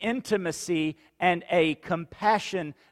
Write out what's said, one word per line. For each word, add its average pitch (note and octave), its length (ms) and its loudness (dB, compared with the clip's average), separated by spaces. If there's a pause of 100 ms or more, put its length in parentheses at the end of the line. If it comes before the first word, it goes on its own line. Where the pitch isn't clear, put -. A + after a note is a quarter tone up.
intimacy F3 960 -2 (220)
and F3 320 2
a D#3+ 260 4
compassion F#3 960 -2 (180)